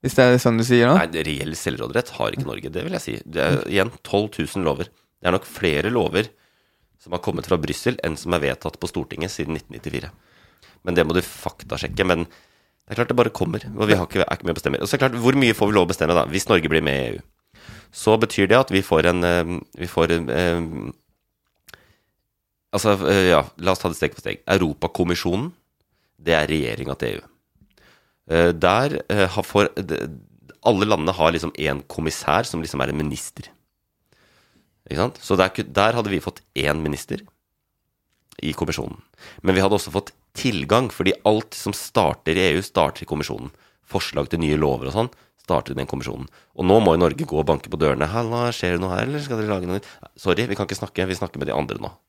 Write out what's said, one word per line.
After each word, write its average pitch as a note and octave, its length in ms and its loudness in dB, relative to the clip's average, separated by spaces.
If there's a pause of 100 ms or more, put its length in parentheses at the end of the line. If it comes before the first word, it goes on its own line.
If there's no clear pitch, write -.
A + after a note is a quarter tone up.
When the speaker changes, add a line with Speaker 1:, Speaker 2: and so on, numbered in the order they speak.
Speaker 1:
Hvis C3 160 -2
det C3 60 8
er B2 180 8
sånn A#2 160 4
du A2+ 80 2
sier B2 240 6
nå? B2 80 8
Speaker 2:
Nei, F2 160 4
det, D#2+ 140 -2
reell D#2 260 -4
selvråderett B1 640 -4
har - 180 -2
ikke C#3 140 -6
Norge, - 260 -4
det F2+ 80 -4
vil F3 140 -6
jeg - 80 -8
si. - 80 -6 (100)
Det - 200 -2
er, C2 160 4 (120)
igjen, G2 220 2 (100)
tolv G#2 320 0
tusen F2 320 -4
lover. D2+ 220 -2 (340)
Det F2 80 2
er F2+ 60 4
nok - 100 -4
flere E2+ 480 0
lover G#2 320 0 (720)
som F2 160 -10
har F2 80 -6
kommet E2+ 240 -6
fra F#2 120 2
Brussel D#2 440 -4
enn D#2 160 -4
som F2 160 -2
er D#2+ 80 0
vedtatt C#2 400 -4
på F2 80 -6
Stortinget E2+ 400 -6
siden D#2+ 240 -6
nitten C#2+ 220 -12
nittifire. - 340 -10 (720)
Men F2 160 4
det E2 80 6
må D#2+ 80 0
du F2+ 80 4
faktasjekke, - 840 -6
men E2+ 200 2
det - 680 -18
er - 20 -6
klart A#2+ 160 -2
det B2 40 2
bare A2+ 160 4
kommer, F2 280 -4 (160)
og G#2+ 80 0
vi G#2 80 4
har F2+ 160 -2
ikke, F#2 160 2
er - 80 -4
ikke - 140 -8
med E2 80 -2
å - 20 -8
bestemme. - 240 -2
Og - 80 -6
så C#3+ 60 0
er - 20 -2
det C3+ 80 2
klart, A#2+ 160 -2
hvor C3 160 4
mye A#2+ 160 4
får G#2 160 2
vi G#2+ 80 4
lov F2 80 6
å F2+ 60 -2
bestemme E2+ 260 2
da, C2 120 2
hvis F#2 200 -2
Norge E2 200 4
blir D#2 120 4
med C#2 160 0
i C2 80 -2
E G#1+ 80 -6
U? - 80 -14 (720)
Så A2 240 4
betyr G2+ 320 2
det A#2 80 8
at C3 160 2
vi F#2+ 80 4
får D#2+ 280 2
en, F2+ 160 2
eh, F2 280 0 (240)
vi F2+ 120 -8
får, E2 280 2
eh, E2+ 420 0 (2250)
altså, G#2 220 2 (100)
eh, F#2 240 4
ja, D2+ 120 6 (160)
la F2+ 160 0
oss - 80 -8
ta F2+ 80 0
det E2 80 -8
steg - 180 -2
for - 80 -20
steg. - 260 -8
Europakommisjonen, F2 1000 0 (680)
det E2 200 0
er D2+ 120 0
regjeringa C2+ 480 -4
til A#1+ 100 -4
E G1+ 120 -6
U. - 80 -20 (1000)
Eh, E2+ 240 4
der, G2+ 460 2 (100)
eh, G2+ 160 2
har F#2 160 -2
for, G2+ 320 2
de, D#2+ 240 -4 (640)
alle G#2 240 4
landene F2+ 320 0
har E2 160 4
liksom E2 240 -2
en C#2 320 -2
kommissær D#2+ 560 -2
som E2 160 -6
liksom D2 180 -6
er C2+ 140 -2
en D2+ 80 -2
minister. - 480 -8 (1400)
Ikke C#2+ 80 -4
sant? A#2 240 -2
Så - 160 0
der F#2+ 160 4
ku-, G#2+ 120 -6
der G2+ 280 0
hadde G#2+ 160 -2
vi F2+ 120 -2
fått - 180 -10 (180)
én D2 240 0
minister - 380 -6 (1200)
i D#2 100 -4
kommisjonen. - 440 -6 (460)
Men F#2 120 2
vi F#2+ 80 4
hadde G2 160 4
også - 160 -8
fått - 160 -4 (240)
tilgang, G#2+ 560 0
fordi F#2 220 0 (160)
alt G#2+ 260 0
som - 220 -6
starter - 600 0
i F#2 100 2
E D#2 100 2
U G2 40 -2
starter - 420 -2
i - 60 -12
kommisjonen. - 420 -6 (340)
Forslag - 440 -4
til E2+ 120 -2
nye D2+ 160 2
lover C2 320 0
og E2 60 -4
sånn A#2 140 -2 (320)
starter - 320 -2
i C2 40 -6
den C2 120 -6
kommisjonen. C2 380 -8 (260)
Og F2+ 120 -2
nå G2 140 8
må F2+ 140 6
jo E2+ 80 4
Norge D2+ 240 0
gå D2+ 120 -2
og D2+ 80 0
banke D2 240 0
på D#2+ 80 -6
dørene. D2 280 2
«Halla, A#2 480 -4
skjer F2+ 220 -2
det F2+ 60 -2
noe F#2 120 -4
her, A2 140 -2
eller D3 140 -6
skal B2+ 200 -6
dere G#2+ 80 -4
lage F#2 160 -4
noe F#2 140 -4
nytt?» - 80 -20 (300)
«Sorry, G2+ 280 0
vi G2+ 120 -4
kan G2+ 80 -2
ikke F#2+ 120 -8
snakke, F#2 320 -4
vi F2+ 80 -4
snakker E2+ 240 -8
med C#2+ 80 -4
de A#1+ 60 -2
andre C#2 260 -4
nå.» F#2+ 80 -10 (180)